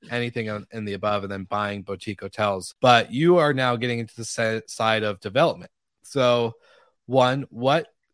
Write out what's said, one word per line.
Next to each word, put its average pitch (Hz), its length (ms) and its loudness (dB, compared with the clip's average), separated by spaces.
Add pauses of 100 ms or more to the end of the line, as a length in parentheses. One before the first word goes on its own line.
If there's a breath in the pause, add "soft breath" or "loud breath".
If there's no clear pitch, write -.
anything 120 400 -4
on, 104 220 -8
in 110 140 -8
the 101 80 -6
above, 101 300 -2
and 98 80 -8
then 95 120 -8
buying 101 380 -4
boutique 98 400 -10
hotels. 98 580 -4
But 120 320 6
you 165 260 4
are 147 160 4
now 127 220 0
getting 120 240 -4
into 113 160 -10
the 117 80 -10
se-, 110 440 -2
side 110 360 0
of 104 160 -4
development. 107 520 -2 (320)
So, 120 500 0 (540 soft breath)
one, 127 420 2
what 139 380 0 (260)